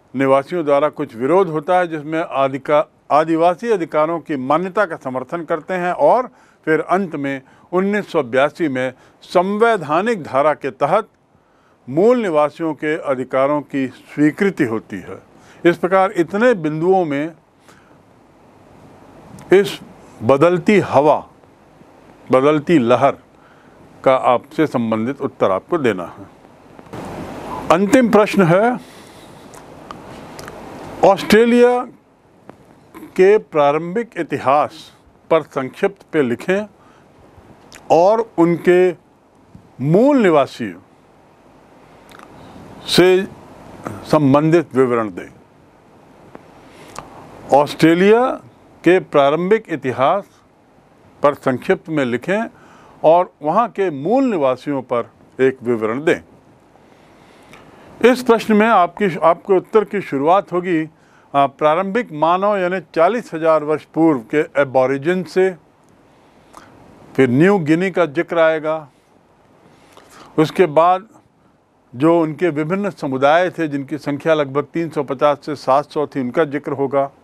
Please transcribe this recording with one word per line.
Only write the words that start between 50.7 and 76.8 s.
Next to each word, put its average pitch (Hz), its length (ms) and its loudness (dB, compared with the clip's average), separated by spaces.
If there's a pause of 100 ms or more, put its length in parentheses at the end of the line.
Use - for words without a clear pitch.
पर 143 100 2
संक्षिप्त 139 560 -4
में 147 160 -2
लिखें 180 440 -4 (540)
और 170 300 2 (100)
वहाँ 196 240 0
के 190 240 -4
मूल 180 320 -2
निवासियों 139 580 -2
पर 117 300 -6 (300)
एक 131 220 2
विवरण 113 400 -4
दें। 131 180 0 (1900)
इस 247 120 -2
प्रश्न 220 300 2
में 214 140 4
आपकी, 185 560 0
आपके 175 340 2
उत्तर 202 260 0
की 196 180 -6
शुरुआत 160 500 0
होगी, 175 380 -4 (460)
आ, 139 100 4
प्रारंभिक 175 680 -2
मानव 180 460 0
यानी 185 220 -4 (160)
चालीस 185 380 0
हजार 160 300 0
वर्ष 147 200 -4
पूर्व 156 360 0 (160)
के 147 260 0
एबॉरिजिन 139 600 -2
से, 185 320 -2 (1600)
फिर 131 140 4
न्यू 180 300 2
गिनी 170 320 -2
का 175 140 0
जिक्र 165 340 -4
आएगा, 160 480 -2 (1500)
उसके 170 260 2
बाद 175 420 0 (880)
जो 165 260 2
उनके 156 280 -2
विभिन्न 165 400 -4
समुदाय 147 600 0
थे 165 180 -6
जिनकी 139 300 -8
संख्या 143 360 -4
लगभग 143 300 -2
तीन 165 260 -6
सौ 151 140 -6
पचास 139 420 0
से 151 100 -8
सात 135 360 -2
सौ 147 160 -4
थी, 143 140 -8
उनका 123 220 -2
जिक्र 147 280 -6
होगा। 139 400 -4 (120)